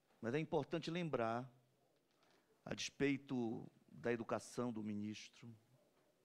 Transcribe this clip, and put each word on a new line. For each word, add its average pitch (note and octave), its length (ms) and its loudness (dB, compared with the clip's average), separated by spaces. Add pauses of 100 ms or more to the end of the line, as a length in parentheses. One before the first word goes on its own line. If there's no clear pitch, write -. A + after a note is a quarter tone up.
(200)
Mas A2+ 140 0
é D3 60 4
importante D#3+ 520 0
lembrar, B2+ 580 2 (1160)
a - 80 -2
despeito B2+ 920 0 (240)
da - 220 -2
educação A#2+ 600 0
do G#2+ 100 -4
ministro, G#2+ 640 -6 (760)